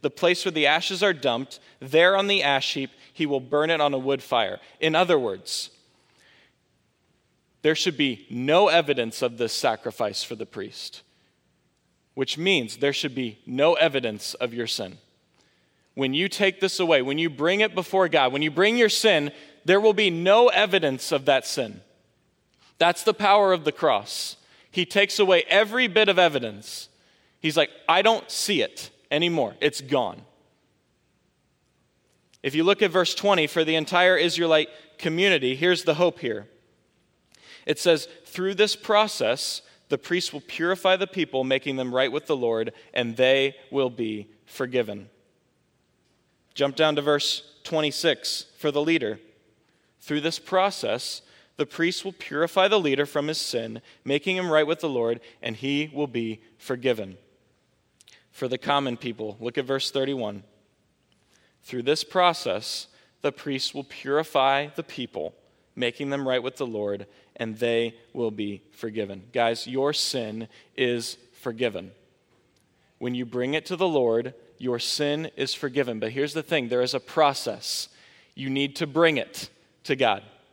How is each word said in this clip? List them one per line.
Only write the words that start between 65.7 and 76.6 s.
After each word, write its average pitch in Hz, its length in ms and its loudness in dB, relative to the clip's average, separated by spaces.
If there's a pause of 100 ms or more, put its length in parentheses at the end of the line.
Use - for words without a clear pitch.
making 123 340 -4
them 139 180 -4
right 127 160 -2
with 127 140 -8
the 135 100 -6
Lord, 101 380 -6 (320)
and 113 220 -8
they 117 360 0 (160)
will 117 200 -4
be 101 400 -8
forgiven." 104 600 -10
Guys, 117 340 0
your 135 280 -2
sin 113 560 -6 (260)
is 120 420 -4 (140)
forgiven. 110 640 -6 (1040)
When 123 180 -6
you 123 100 -6
bring 123 280 -4
it 156 140 -4
to 180 100 -6
the 185 100 0
Lord, 123 460 0 (280)
your 123 180 -2
sin 147 580 -4
is 135 160 -4
forgiven. 127 460 -4
But 110 120 -6
here's 143 220 -6
the 156 100 -6
thing, 143 240 -2